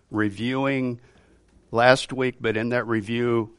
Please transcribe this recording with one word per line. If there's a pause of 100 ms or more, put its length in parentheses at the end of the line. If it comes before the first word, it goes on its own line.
reviewing (680)
last
week,
but
in
that
review,